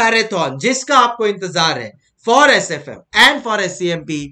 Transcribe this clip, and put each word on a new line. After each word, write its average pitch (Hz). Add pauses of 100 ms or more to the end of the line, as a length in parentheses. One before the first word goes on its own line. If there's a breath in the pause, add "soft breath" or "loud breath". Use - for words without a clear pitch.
marathon 208
जिसका 254
आपको 233
इंतजार 170
है 107 (340)
for 254 (140)
S 175
F 143
M - (220)
and 285
for 214
S 170
C 175
M 151
P, 147